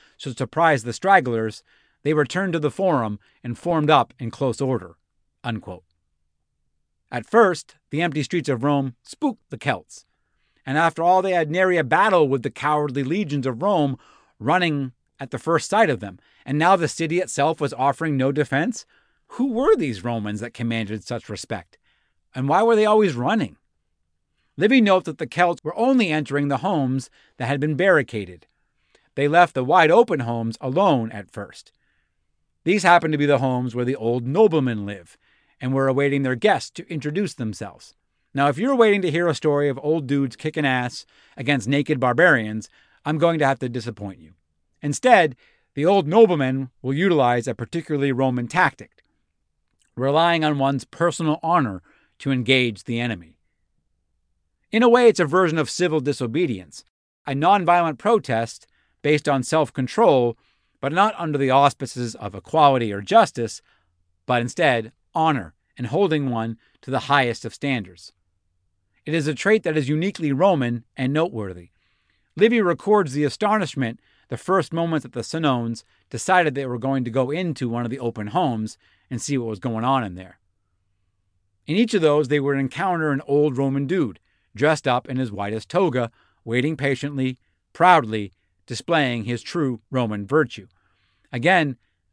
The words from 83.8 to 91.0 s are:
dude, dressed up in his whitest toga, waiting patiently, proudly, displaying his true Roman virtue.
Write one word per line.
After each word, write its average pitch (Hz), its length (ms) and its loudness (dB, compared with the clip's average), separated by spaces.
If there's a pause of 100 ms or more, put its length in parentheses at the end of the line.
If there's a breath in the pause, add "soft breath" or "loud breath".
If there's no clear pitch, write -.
dude, 139 340 -4 (360)
dressed 147 320 0
up 127 200 -2
in 127 100 -6
his 127 140 -4
whitest 101 380 -6
toga, 127 400 0 (340)
waiting 127 320 -2
patiently, 135 640 -4 (340)
proudly, 113 600 2 (340)
displaying 123 600 -2
his 120 180 -6
true 135 380 -4 (100)
Roman 107 340 -4
virtue. 120 420 -2 (640)